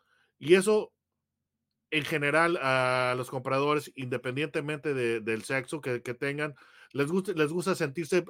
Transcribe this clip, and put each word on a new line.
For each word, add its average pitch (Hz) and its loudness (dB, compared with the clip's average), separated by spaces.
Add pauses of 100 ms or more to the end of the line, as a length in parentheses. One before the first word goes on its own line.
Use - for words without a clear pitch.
(380)
y 156 6
eso 196 4 (1000)
en 151 0
general 156 2
a 127 2
los 127 -6
compradores, 139 0
independientemente 143 -4
de, 117 0
del 110 -4
sexo 135 -4
que, 123 -4
que 123 -8
tengan, 143 -4 (380)
les 143 0
gusta, 190 0
les 156 2
gusta 180 0
sentirse 170 0